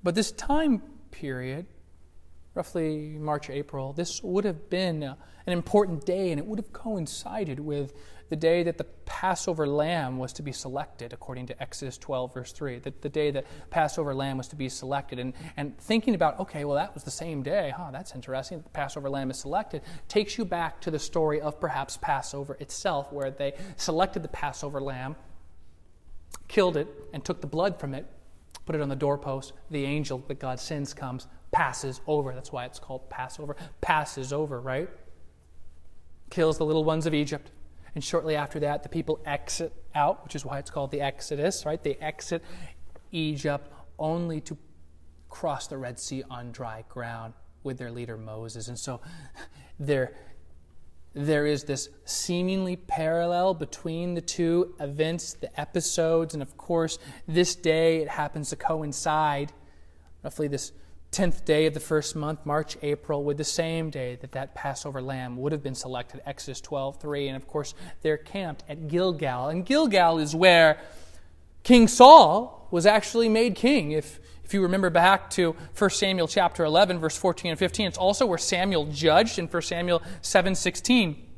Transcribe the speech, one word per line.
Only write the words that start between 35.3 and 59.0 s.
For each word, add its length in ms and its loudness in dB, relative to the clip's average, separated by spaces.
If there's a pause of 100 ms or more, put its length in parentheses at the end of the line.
Kills 300 2
the 60 0
little 180 2
ones 240 0
of 80 0
Egypt. 380 -2 (420)
And 100 -6
shortly 320 -2
after 240 -4
that, 220 -2
the 80 -12
people 340 -4
exit 480 -4 (220)
out, 300 2
which 100 -14
is 100 -6
why 140 -6
it's 120 -10
called 200 -4
the 100 -4
Exodus, 640 -2
right? 180 -4
They 120 -2
exit 480 -6 (680)
Egypt 600 -4 (260)
only 440 -2
to 160 -12 (720)
cross 380 -6
the 100 -10
Red 200 -10
Sea 300 -8
on 240 -12
dry 380 -12
ground 420 -10 (300)
with 160 -8
their 140 -10
leader 260 -10
Moses. 500 -12
And 100 -10
so 220 -8 (800)
there, 360 0 (1000)
there 320 2
is 180 0
this 240 -4 (160)
seemingly 720 -2
parallel 760 0
between 580 -6
the 80 -2
two 580 2
events, 540 -2
the 260 -8
episodes, 760 0
and 80 -4
of 160 -14
course, 400 -2 (280)
this 280 2
day, 480 4
it 60 -4
happens 420 -4
to 60 -6
coincide, 960 0 (680)